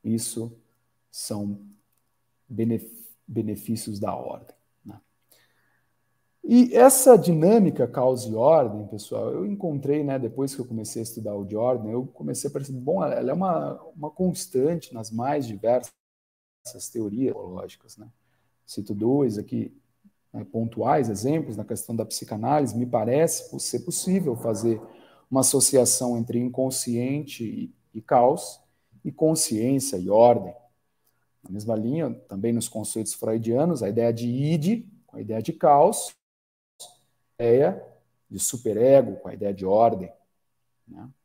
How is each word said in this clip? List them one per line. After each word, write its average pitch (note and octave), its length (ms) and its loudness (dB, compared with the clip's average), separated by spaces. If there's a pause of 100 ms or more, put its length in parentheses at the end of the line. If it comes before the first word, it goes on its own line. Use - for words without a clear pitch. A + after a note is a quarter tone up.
Isso A2+ 560 -6 (520)
são G2+ 500 -8 (880)
benef-, A2+ 580 -4 (220)
benefícios G#2+ 720 -6
da G2+ 140 -4
ordem, - 420 -12 (260)
né? G#2 160 -20 (1500)
E B3 300 6
essa B3+ 420 10
dinâmica E3 720 4
caos B2 400 0
e A2 80 -6
ordem, A2+ 540 4
pessoal, A2 440 -8
eu E3+ 140 -4
encontrei, D3+ 560 -2
né, C3+ 160 -2
depois C3 360 -4
que - 60 -12
eu A#2 60 -8
comecei A2+ 340 -8
a A2+ 40 -6
estudar G#2 320 -10
o G2 120 -8
Jordan, A2 420 -2
eu B2 160 -4
comecei C#3+ 440 -8
a - 20 -20
perceber, C#3 280 -10
bom, D#3+ 240 -2
ela B2+ 260 -4
é D3 40 -2
uma, E3 460 -4 (140)
uma D3+ 160 -10
constante D#3+ 800 -2
nas A2 180 -12
mais C3 360 -4
diversas A2+ 460 -2 (1000)
teorias A2+ 440 -4
teológicas, F#2 600 -14
né? A2 120 -20 (580)
Cito G#2 280 -8
dois A2+ 440 0
aqui, A2+ 380 -8 (560)
né, G#2+ 120 -12
pontuais, A2+ 680 0
exemplos, A#2 460 -4
na G#2 80 -8
questão - 300 -8
da A2 120 -4
psicanálise, A#2+ 680 -2
me B2 100 -2
parece B2+ 640 0
po-, - 100 -12
ser - 200 -4
possível E3+ 540 -2
fazer A2+ 460 -2 (500)
uma C3 120 4
associação B2 760 4
entre A#2+ 220 -2
inconsciente B2+ 1040 -4
e, - 300 -10 (200)
e A2 60 -10
caos, C3 600 2 (440)
e C#3+ 80 -8
consciência C3+ 840 0
e F#2 120 -4
ordem. A2 460 6 (880)
Na - 60 -20
mesma G#2 240 -4
linha, B2 380 -2 (160)
também G#2 240 -2
nos A#2 160 -2
conceitos G#2+ 460 -8
freudianos, A#2 680 0
a F#2+ 60 -2
ideia A#2 240 2
de A#2+ 160 -4
id, D#3 600 -2 (180)
com - 100 -20
a A2+ 40 -14
ideia A2 220 -6
de D#3+ 100 -6
caos, D#3 600 4 (1200)
a A#2+ 60 -6
ideia C3+ 420 4 (460)
de F#2+ 80 -12
superego, A2+ 800 2
com E2+ 120 -14
a - 60 -12
ideia G2+ 180 -4
de F#2 140 -6
ordem, G2+ 460 2 (720)
né? A#2 220 -20 (160)